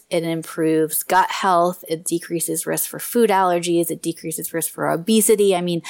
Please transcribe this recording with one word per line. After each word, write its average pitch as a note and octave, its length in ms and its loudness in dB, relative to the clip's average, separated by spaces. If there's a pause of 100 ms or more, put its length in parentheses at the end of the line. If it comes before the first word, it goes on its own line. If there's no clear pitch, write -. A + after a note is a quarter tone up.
it E3+ 160 0
improves D#3+ 760 0
gut F3+ 280 2
health, F3+ 560 0
it E3 160 -6
decreases E3+ 640 -4
risk D#3+ 220 -4
for - 100 -10
food A#3 300 2
allergies, F3 640 2
it E3 120 -8
decreases E3 520 -8
risk D#3+ 180 -6
for D3 180 -4
obesity. G3+ 640 2
I F3 60 0
mean, F3 300 -2